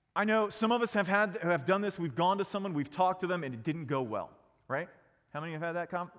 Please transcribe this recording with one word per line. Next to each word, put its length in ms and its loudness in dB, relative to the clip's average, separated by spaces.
I 80 2
know 240 4
some 240 2
of 80 2
us 140 -2
have 120 2
had, 340 2
have 220 2
done 160 4
this. 180 -2
We've 160 -2
gone 260 2
to 60 0
someone, 280 -4
we've 180 -2
talked 300 2
to 60 -2
them, 180 -2
and 80 -6
it 100 -10
didn't 220 -4
go 160 0
well, 300 -4
right? 220 -4
How 60 -6
many 140 -6
have 80 -6
had 120 -4
that 160 -4
com-, 300 -6